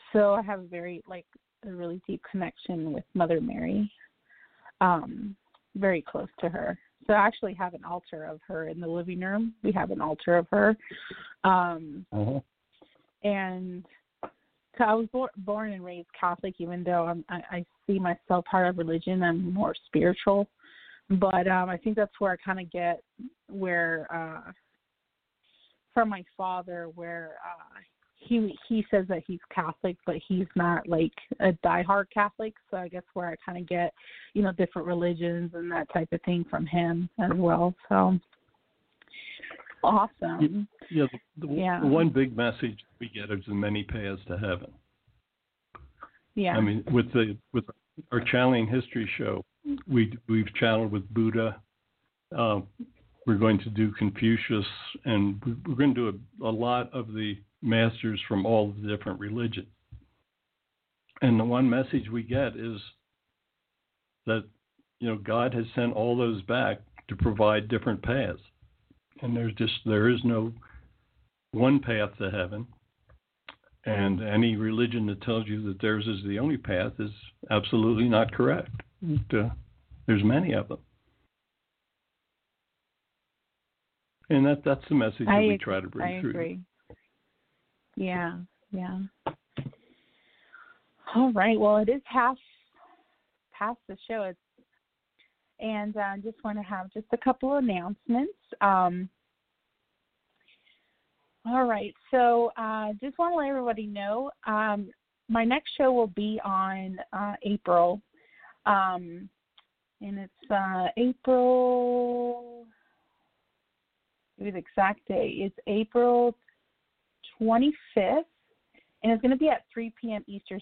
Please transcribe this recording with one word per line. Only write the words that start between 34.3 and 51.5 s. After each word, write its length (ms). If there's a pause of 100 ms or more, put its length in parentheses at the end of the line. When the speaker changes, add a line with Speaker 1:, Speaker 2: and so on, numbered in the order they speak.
Speaker 1:
you 100
know, 100
different 340
religions 680
and 180
that 200
type 200
of 100
thing 220
from 200
him 540
as 140
well. 420 (140)
So 300 (1600)
awesome. 840 (200)
Speaker 2:
Yeah, 240
the, 340
the, 60
Speaker 1:
Yeah. 280
Speaker 2:
the 80
one 220
big 260
message 420 (220)
we 80
get 240
is 140
the 80
many 280
paths 460
to 100
heaven. 340 (1600)
Speaker 1:
Yeah. 200
Speaker 2:
I 40
mean, 320
with 200
the, 240 (160)
with 120 (480)
our 80
channeling 480
history 500
show, 260 (440)
we, 280 (120)
we've 260
channeled 380
with 200
Buddha. 480 (760)